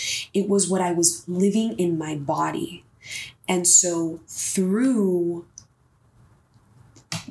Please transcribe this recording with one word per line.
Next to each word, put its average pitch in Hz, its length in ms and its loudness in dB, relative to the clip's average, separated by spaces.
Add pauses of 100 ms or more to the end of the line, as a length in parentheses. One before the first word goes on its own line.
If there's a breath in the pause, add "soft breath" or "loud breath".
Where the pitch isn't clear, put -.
(340 loud breath)
It 202 140 0
was 196 220 2
what 185 120 2
I 180 120 0
was 170 340 0
living 202 500 0
in 170 200 0
my 156 180 -4
body. 156 720 -4 (640 loud breath)
And 180 180 2
so 165 600 4
through 185 1160 0 (1900)